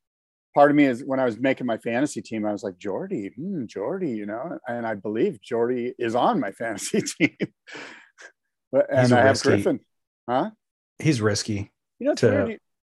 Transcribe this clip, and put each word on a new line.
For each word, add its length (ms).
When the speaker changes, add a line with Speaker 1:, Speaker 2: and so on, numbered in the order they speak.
Speaker 1:
part 160
of 60
me 80
is, 180
when 160
I 60
was 140
making 280
my 120
fantasy 420
team, 240
I 80
was 100
like, 140
"Jordy, 580
hmm, 320
Jordy," 440
you 160
know, 320
and 180
I 100
believe 440
Jordy 580
is 160
on 240
my 140
<laughs> 80
fantasy 400
team. 360
But, 200
and 100
Speaker 2:
He's 120
Speaker 1:
I 80
have 100
Speaker 2:
risky. 180
Speaker 1:
Griffin. 320
Huh? 220
Speaker 2:
He's 220
risky 520
Speaker 1:
You 80
know, 60
it's 100
Speaker 2:
to 60
Speaker 1:
weird. 320